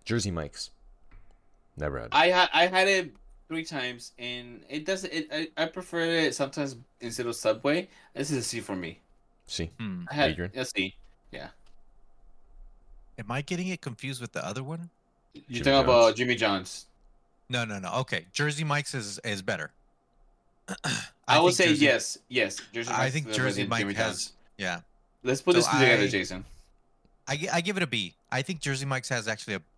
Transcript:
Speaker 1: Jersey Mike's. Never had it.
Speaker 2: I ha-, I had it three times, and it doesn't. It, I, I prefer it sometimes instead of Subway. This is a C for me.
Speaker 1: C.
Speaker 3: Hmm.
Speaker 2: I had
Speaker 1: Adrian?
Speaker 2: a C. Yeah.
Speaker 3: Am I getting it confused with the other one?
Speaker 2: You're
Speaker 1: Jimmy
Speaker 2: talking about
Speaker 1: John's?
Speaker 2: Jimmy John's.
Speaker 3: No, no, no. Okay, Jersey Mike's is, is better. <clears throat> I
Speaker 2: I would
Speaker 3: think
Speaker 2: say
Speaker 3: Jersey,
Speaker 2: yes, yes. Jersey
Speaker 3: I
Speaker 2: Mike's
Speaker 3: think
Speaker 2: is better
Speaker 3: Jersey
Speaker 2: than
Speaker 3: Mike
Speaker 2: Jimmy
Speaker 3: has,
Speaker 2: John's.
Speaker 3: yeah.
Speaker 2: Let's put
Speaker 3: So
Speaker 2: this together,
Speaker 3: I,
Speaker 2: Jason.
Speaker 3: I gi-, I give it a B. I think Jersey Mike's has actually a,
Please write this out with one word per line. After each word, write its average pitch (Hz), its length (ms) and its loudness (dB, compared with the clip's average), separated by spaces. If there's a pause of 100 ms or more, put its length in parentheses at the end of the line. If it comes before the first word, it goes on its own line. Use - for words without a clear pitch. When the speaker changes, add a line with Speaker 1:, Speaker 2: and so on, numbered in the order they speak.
Speaker 1:
Jersey 104 260 0
Mike's. 78 400 -6 (1040)
Never 139 240 -4
had 113 60 -10
it. 117 100 -4
Speaker 2:
I 165 160 6
ha-, 180 220 4
I 170 140 6
had 185 200 4
it 190 260 0 (360)
three 160 160 -6
times, 123 520 -8
and 123 520 -12
it 151 160 -6
doesn't. 190 260 -4
It, 156 160 -4 (300)
I, 156 60 0
I - 20 2
prefer 175 340 -6
it 165 340 2
sometimes 135 440 -4 (240)
instead 120 240 -6
of 120 100 -4
Subway. 143 540 0 (240)
This 143 180 -4
is 139 60 2
a 120 60 0
C 117 180 -4
for 101 160 -6
me. 85 220 -8 (480)
Speaker 1:
C. 82 300 -4
Speaker 3:
Hmm. 92 320 -6
Speaker 2:
I - 60 -8
had 147 160 4
Speaker 1:
Adrian? 87 240 -6
Speaker 2:
a 131 80 -4
C. 95 320 -4 (340)
Yeah. - 200 -14 (1700)
Speaker 3:
Am 104 140 -10
I 131 100 -2
getting 180 260 -4
it 185 140 -6
confused 131 400 -10
with 117 120 -10
the - 120 -6
other 107 180 -8
one? 170 260 -10 (440)
Speaker 2:
You're - 160 -20
Speaker 1:
Jimmy 117 140 -6
Speaker 2:
talking 139 200 8
about 123 240 8
Speaker 1:
John's? 110 100 4
Speaker 2:
Jimmy 123 180 2
John's. 101 500 0 (640)
Speaker 3:
No, 123 160 -2
no, 104 140 -6
no. 92 200 -6
Okay, 87 320 -4
Jersey 147 320 -2
Mike's 147 300 -2
is, 104 300 -8
is 101 180 -4
better. 92 300 -4 (560)
<clears throat> - 560 -16
I 135 180 -2 (260)
Speaker 2:
I 139 120 8
would 175 140 8
Speaker 3:
think - 20 2
Speaker 2:
say 185 120 6
Speaker 3:
Jersey, 147 180 6
Speaker 2:
yes, 120 320 2 (120)
yes. 117 280 0 (160)
Jersey 117 180 -4
Speaker 3:
I - 80 0
Speaker 2:
Mike's 131 140 2
Speaker 3:
think 147 140 -2
Speaker 2:
is 110 100 -6
better 131 120 2
Speaker 3:
Jersey 101 140 -2
Speaker 2:
than 101 60 -4
Speaker 3:
Mike 113 120 0
Speaker 2:
Jimmy 101 140 -2
Speaker 3:
has, 113 100 0
Speaker 2:
John's. - 280 -6 (240)
Speaker 3:
yeah. 90 220 -4 (440)
Speaker 2:
Let's 131 180 0
put 180 120 4
Speaker 3:
So 175 60 8
Speaker 2:
this 170 80 4
together, 123 360 4
Speaker 3:
I, 98 40 2
Speaker 2:
Jason. 95 380 -4 (840)
Speaker 3:
I 135 100 -2
gi-, 156 120 -6
I 175 120 0
give 190 160 -2
it 185 60 0
a 156 40 -2
B. 107 280 -4 (160)
I 131 100 0
think 160 200 -6
Jersey 139 240 -2
Mike's 131 240 -4
has 117 180 -2
actually 107 280 -4
a, 90 60 -6 (160)